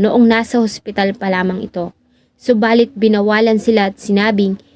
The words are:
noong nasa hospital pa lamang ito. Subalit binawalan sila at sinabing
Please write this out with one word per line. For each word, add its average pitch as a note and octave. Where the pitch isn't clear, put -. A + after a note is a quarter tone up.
noong A#3
nasa A3+
hospital G3+
pa G3
lamang F#3
ito. F3
Subalit A#3
binawalan G#3+
sila G#3
at -
sinabing G3+